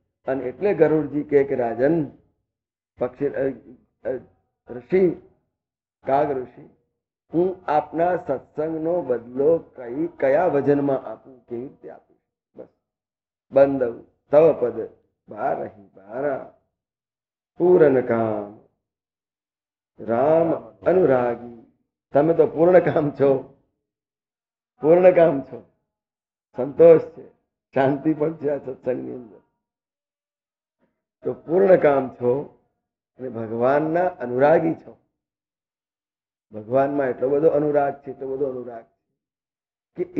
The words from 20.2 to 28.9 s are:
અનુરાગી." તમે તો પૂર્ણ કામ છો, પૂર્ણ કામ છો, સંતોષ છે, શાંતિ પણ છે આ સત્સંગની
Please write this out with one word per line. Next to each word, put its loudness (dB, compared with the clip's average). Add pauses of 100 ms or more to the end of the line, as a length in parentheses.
અનુરાગી." 0 (500)
તમે 2
તો 2
પૂર્ણ 4
કામ -2
છો, -2 (1200)
પૂર્ણ 6
કામ 4
છો, -16 (920)
સંતોષ 6
છે, -18 (440)
શાંતિ 0
પણ -4
છે -6
આ -4
સત્સંગની -8